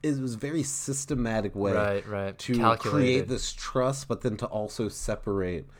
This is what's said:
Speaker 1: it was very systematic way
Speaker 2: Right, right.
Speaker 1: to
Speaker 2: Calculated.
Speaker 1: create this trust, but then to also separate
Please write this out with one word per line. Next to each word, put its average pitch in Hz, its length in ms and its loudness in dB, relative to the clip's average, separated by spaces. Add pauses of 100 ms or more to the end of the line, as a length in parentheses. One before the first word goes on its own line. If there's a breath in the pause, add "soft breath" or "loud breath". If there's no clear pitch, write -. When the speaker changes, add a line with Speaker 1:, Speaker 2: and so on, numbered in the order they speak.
Speaker 1:
it 151 160 0
was 131 160 -2
very 143 300 -2
systematic 117 920 -2
way 98 180 2
Speaker 2:
Right, 101 360 2
right. 98 320 -4
Speaker 1:
to 123 140 -2
Speaker 2:
Calculated. 113 360 4
Speaker 1:
create 131 380 4
this 120 260 -2
trust, 135 540 0
but 117 140 -2
then 110 160 0
to 117 80 -6
also 107 420 -2
separate 98 800 -2 (140)